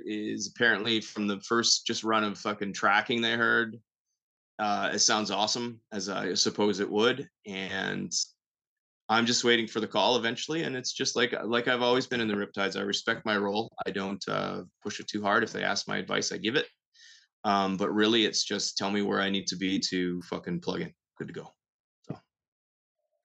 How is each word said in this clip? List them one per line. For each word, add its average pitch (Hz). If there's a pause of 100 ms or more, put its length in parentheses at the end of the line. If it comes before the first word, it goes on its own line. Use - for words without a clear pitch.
is 107
apparently 110
from 107
the 101
first -
just 110
run 110
of 101
fucking 104
tracking 107
they 113
heard. 117 (840)
Uh, 101
it 104
sounds 107
awesome, 113 (100)
as 98
I 95
suppose 104
it 101
would, 127 (180)
and 95 (960)
I'm 113
just 120
waiting 117
for 110
the 107
call 107
eventually. 120
And 147
it's 127
just -
like, 120 (100)
like 117
I've 123
always 123
been 123
in 113
the 104
Riptides. 98
I 101
respect 101
my 107
role. 104 (160)
I -
don't, 98
uh, 95 (200)
push 104
it -
too 104
hard. 104
If 110
they 98
ask 95
my 101
advice, 98
I 87
give 107
it. - (800)
Um, 98
but 90
really, 107
it's -
just -
tell 98
me 104
where 101
I 98
need 98
to 92
be 92 (120)
to 90
fucking 87
plug 87
in. 85 (260)
Good 80
to 82
go. 80 (560)
So. - (1080)